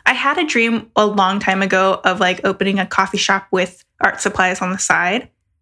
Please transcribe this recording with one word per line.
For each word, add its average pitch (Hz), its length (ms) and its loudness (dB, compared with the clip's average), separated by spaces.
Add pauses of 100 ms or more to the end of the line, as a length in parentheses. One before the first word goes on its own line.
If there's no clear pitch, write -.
I 254 80 4
had 269 240 0
a 359 80 0
dream 233 500 0
a 214 100 4
long 196 340 2
time 190 220 0
ago 190 420 2
of, 185 160 0
like, 185 240 0
opening 196 360 0
a 185 60 -2
coffee 190 320 -2
shop 196 340 -2
with 180 320 -2 (180)
art - 200 0
supplies 185 400 0
on 185 100 -2
the 190 80 -6
side 180 500 -2 (320)